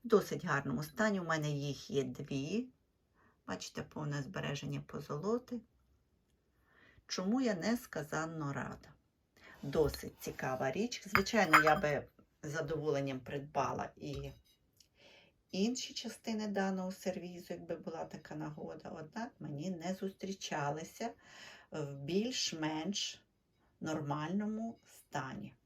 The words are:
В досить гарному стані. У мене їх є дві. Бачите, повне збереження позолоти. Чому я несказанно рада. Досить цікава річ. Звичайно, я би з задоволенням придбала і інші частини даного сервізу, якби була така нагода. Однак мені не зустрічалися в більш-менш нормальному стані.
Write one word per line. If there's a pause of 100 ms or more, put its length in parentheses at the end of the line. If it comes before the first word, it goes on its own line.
В
досить
гарному
стані.
У
мене
їх
є
дві. (760)
Бачите,
повне
збереження
позолоти. (1500)
Чому
я
несказанно
рада. (720)
Досить
цікава
річ.
Звичайно,
я
би (360)
з
задоволенням
придбала
і (1200)
інші
частини
даного
сервізу,
якби
була
така
нагода.
Однак
мені
не
зустрічалися (600)
в
більш-менш (580)
нормальному
стані. (120)